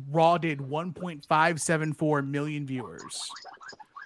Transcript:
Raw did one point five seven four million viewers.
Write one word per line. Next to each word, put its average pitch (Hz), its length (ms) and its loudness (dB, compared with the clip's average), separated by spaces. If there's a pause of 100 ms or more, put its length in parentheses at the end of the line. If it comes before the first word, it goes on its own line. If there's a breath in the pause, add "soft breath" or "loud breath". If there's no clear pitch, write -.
(100)
Raw 165 280 6
did 156 220 -2
one 151 320 -4
point 170 340 -10
five 160 340 4
seven 156 320 2
four 147 300 2
million 143 440 -4
viewers. 117 640 -8 (760)